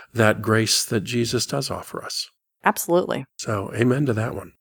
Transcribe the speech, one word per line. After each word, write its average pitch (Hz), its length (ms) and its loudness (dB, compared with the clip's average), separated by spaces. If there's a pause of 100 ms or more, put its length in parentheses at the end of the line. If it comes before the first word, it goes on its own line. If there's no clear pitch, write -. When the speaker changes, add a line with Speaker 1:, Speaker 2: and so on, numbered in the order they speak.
(140)
Speaker 1:
that 107 280 4
grace 110 440 2
that 113 160 0
Jesus 117 440 0
does 139 260 -4
offer - 320 -10
us. - 240 -8 (360)
Speaker 2:
Absolutely. 175 640 0 (120)
Speaker 1:
So, 101 380 -4
amen 123 320 4
to 123 60 2
that 107 220 -2
one. - 260 -12